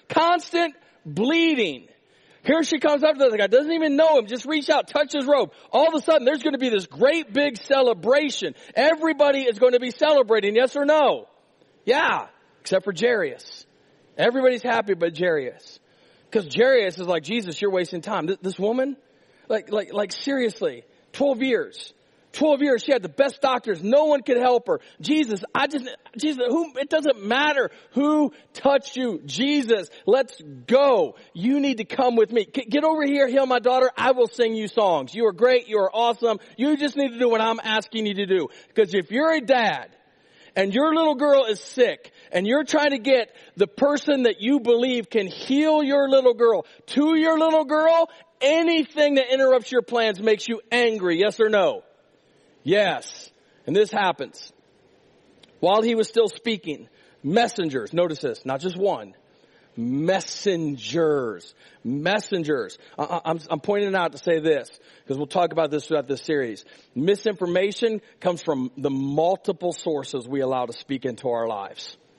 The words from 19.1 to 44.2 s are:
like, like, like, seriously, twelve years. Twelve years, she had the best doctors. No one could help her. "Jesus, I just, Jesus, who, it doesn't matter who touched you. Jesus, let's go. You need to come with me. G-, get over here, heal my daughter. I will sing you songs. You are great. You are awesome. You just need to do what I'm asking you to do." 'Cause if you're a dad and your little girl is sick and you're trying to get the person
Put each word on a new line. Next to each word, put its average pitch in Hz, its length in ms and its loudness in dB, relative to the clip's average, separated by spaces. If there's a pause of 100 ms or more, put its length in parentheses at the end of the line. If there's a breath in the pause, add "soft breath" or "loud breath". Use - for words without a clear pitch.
like, 214 220 -4
like, 208 220 -4
like, 202 180 -4
seriously, 214 720 -4 (280 soft breath)
twelve 262 280 0
years. 240 540 -4 (380 soft breath)
Twelve 285 280 2
years, 269 220 2
she - 80 0
had 247 120 2
the 180 60 -8
best 262 320 -2
doctors. 240 400 -2
No 262 260 4
one 285 160 2
could 247 160 0
help 247 280 2
her. 160 140 0 (200 loud breath)
"Jesus, 220 440 -2 (100)
I 277 140 0
just, 277 200 -8 (280)
Jesus, 277 320 -2
who, 320 300 -2
it 277 120 -6
doesn't 277 340 0
matter 269 460 2 (220 loud breath)
who 294 400 2 (220 loud breath)
touched 277 420 0
you. 233 280 -4
Jesus, 220 640 0 (160 loud breath)
let's 240 380 0 (240)
go. 233 480 4 (180 loud breath)
You 247 280 -2
need 269 180 0
to 220 60 -6
come 254 320 0
with 220 160 2
me. 226 120 0
G-, 262 200 -8
get 269 180 -2
over 311 240 2
here, 277 220 2
heal 269 180 2
my 247 140 0
daughter. 254 360 2
I 233 140 2
will 247 160 2
sing 226 300 -2
you 214 100 -4
songs. 175 480 0
You 226 120 0
are 208 60 0
great. 240 360 2
You 214 100 0
are 190 160 0
awesome. 233 460 0 (160 loud breath)
You 285 200 0
just 285 200 -4
need 277 160 0
to 233 80 -6
do 247 80 2
what 226 120 2
I'm 226 220 -2
asking 214 440 -4
you 202 80 -4
to 196 120 -4
do." 180 220 0 (260 loud breath)
'Cause 196 200 2
if 190 180 -4
you're 311 200 2
a 311 80 0
dad 202 540 0 (600 soft breath)
and 196 200 0
your 302 200 2
little 311 200 2
girl 277 300 4
is 214 160 -4
sick 214 500 -2 (200 loud breath)
and 185 160 -2
you're 269 180 2
trying 294 260 0
to 277 80 -2
get 240 360 0 (220 loud breath)
the 190 100 2
person 285 580 0